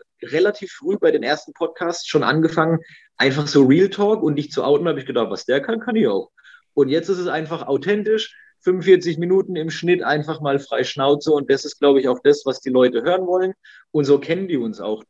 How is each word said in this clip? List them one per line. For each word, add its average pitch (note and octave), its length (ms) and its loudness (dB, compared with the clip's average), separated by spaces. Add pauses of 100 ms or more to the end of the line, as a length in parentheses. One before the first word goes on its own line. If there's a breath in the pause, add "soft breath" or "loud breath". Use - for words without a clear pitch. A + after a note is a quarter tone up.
(220)
relativ E3 480 -2
früh F3+ 280 -6
bei - 120 4
den A2+ 140 0
ersten D3 280 -4
Podcasts E3 540 -6
schon D3+ 160 0
angefangen, D#3+ 560 0 (380 loud breath)
einfach C3+ 320 0
so C#3+ 160 6
Real D#3+ 240 6
Talk G3+ 340 0
und D#3 140 0
dich D3 160 -6
zu C3+ 100 -2
outen. D3 220 2
Da E3+ 60 0
habe C#3 100 -4
ich C3 60 -14
gedacht, A#2+ 240 -2
„Was G2 160 -10
der B2+ 140 0
kann, A3+ 200 -4
kann A3+ 160 -4
ich A3 100 2
auch.“ G2 240 -4 (440 soft breath)
Und C#3 140 2
jetzt E3 200 -2
ist F#3+ 100 -2
es F3+ 80 -6
einfach D#3 400 -6
authentisch, G#3 720 -2 (240 soft breath)
fünfundvierzig F3 580 2
Minuten F#3 380 -2
im D#3+ 140 -6
Schnitt F3 340 0
einfach D3+ 360 -4
mal C#3 200 -2
frei B2+ 240 -4
Schnauze. C#3+ 480 0
Und C#3+ 180 0
das C3+ 140 0
ist, - 160 -14
glaub C#3+ 160 6
ich, C3 120 2
auch B2 140 -2
das, C#3+ 220 4
was - 160 -4
die C3 100 -6
Leute B2 320 2
hören F3+ 240 0
wollen. F#3 280 0 (360 loud breath)
Und D3+ 140 0
so C#3 160 4
kennen E3+ 260 -4
die E3+ 120 -2
uns G#2+ 220 -6
auch. G#2+ 300 -6